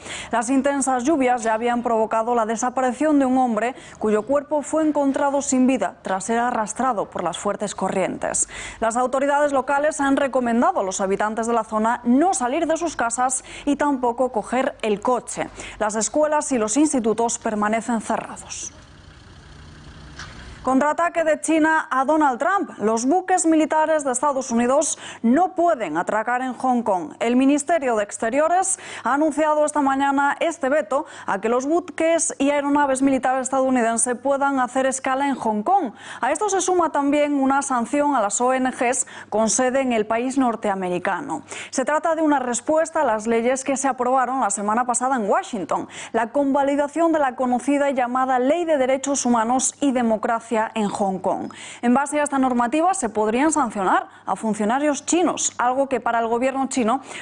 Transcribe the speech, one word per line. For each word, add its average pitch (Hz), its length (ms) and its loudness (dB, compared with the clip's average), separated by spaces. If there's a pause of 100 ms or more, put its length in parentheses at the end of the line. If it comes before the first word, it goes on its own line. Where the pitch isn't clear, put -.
(340)
Las 220 160 0
intensas 269 560 0
lluvias 254 360 2
ya 220 120 0
habían 240 280 0
provocado 226 540 0
la 226 100 2
desaparición 254 720 0
de 269 80 4
un 254 120 2
hombre 240 360 0 (260)
cuyo 214 240 2
cuerpo 285 400 0
fue 311 220 0
encontrado 285 560 2
sin 254 240 2
vida 240 360 0
tras 196 240 -4
ser 233 140 0
arrastrado 233 680 -2
por 190 140 -6
las 170 140 -4
fuertes 202 360 -4
corrientes. - 760 -2 (320)
Las 226 160 0
autoridades 277 560 2
locales 285 480 0
han 277 160 2
recomendado 254 640 2
a - 20 0
los 190 160 -4
habitantes 208 480 0
de 233 60 0
la 226 100 2
zona 220 400 0
no 285 300 4
salir 285 340 0
de 320 80 2
sus 320 220 -4
casas 247 480 -2 (180)
y 285 140 0
tampoco 254 560 0
coger 254 480 -2
el 208 180 0
coche. 226 480 -2 (320)
Las 208 160 -2
escuelas 294 560 0
y 262 60 0
los 214 180 0
institutos 233 640 2
permanecen 220 600 -2
cerrados. - 720 -8 (1900)
Contraataque 302 580 2
de 302 180 2
China 320 500 2
a 262 140 2
Donald 247 340 2
Trump. 330 400 0
Los 226 260 0
buques 359 400 2
militares 311 580 2
de 269 80 -2
Estados 269 380 -2
Unidos 247 480 2 (240)
no 330 320 2
pueden 262 420 0
atracar 214 460 0
en 254 140 -6
Hong 247 260 0
Kong. 180 380 -2
El 233 160 0
Ministerio 277 600 2
de 208 80 2
Exteriores 311 760 0 (240)
ha 247 100 0
anunciado 302 500 2
esta 302 180 0
mañana 277 580 2
este 302 300 -2
veto 285 360 0 (220)
a 196 120 -2
que 214 100 -2
los 262 180 0
buques 330 720 0
y 277 100 4
aeronaves 285 540 2
militares 262 400 2
estadounidenses 247 760 0
puedan 277 420 0
hacer 262 280 0
escala 269 400 -2
en 269 80 0
Hong 214 260 -2
Kong. 339 320 2 (260)
A 254 120 0
esto 403 180 -2
se 381 120 0
suma 349 300 0
también 294 440 2
una 269 260 2
sanción 269 540 0
a 233 60 2
las 208 200 -2
O 254 100 2
N 254 200 0
Gs 254 340 -2 (240)
con 214 220 2
sede 262 300 2
en 254 120 0
el 214 140 0
país 247 280 -2
norteamericano. 190 1080 -2 (260)
Se 262 160 -2
trata 311 300 0
de 320 80 0
una 294 160 4
respuesta 311 640 0
a 294 40 2
las 220 220 0
leyes 233 360 0
que 269 140 -2
se 269 100 -2
aprobaron 254 520 0
la 214 100 0
semana 214 340 -2
pasada 247 320 -2
en 208 140 -2
Washington, 190 580 -2 (240)
la 226 200 -2
convalidación 285 800 2
de 311 80 2
la 262 160 0
conocida 269 560 0
y - 20 -2
llamada 254 460 0
Ley 311 260 2
de 311 140 2
Derechos 262 480 0
Humanos 240 520 2
y 285 120 2
Democracia 226 640 0 (180)
en 208 140 0
Hong 190 320 -2
Kong. - 320 -2 (300)
En 240 120 4
base 277 240 2
a 294 60 2
esta 277 160 0
normativa 262 540 2
se 240 160 -2
podrían 220 420 2
sancionar 247 560 0 (180)
a 196 120 -2
funcionarios 240 680 0
chinos, 320 520 0
algo 254 320 0
que 247 100 -2
para 233 200 0
el 233 80 0
gobierno 262 420 0
chino 202 320 0 (200)